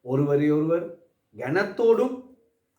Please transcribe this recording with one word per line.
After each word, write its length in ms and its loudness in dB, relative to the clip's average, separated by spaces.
ஒருவரை 460 0
ஒருவர் 340 0
கனத்தோடும் 800 0